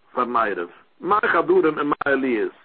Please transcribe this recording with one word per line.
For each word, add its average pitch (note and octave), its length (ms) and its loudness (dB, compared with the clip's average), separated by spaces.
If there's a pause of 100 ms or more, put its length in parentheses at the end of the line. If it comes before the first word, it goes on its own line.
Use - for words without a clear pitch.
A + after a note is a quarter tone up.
(140)
פאר B2 240 -2
ערב. F#2+ 300 -2 (320)
מא G3 260 0
חדורים E3 520 2
און D3 80 -4
מא D3 80 0 (100)
עליות. C3 480 0 (120)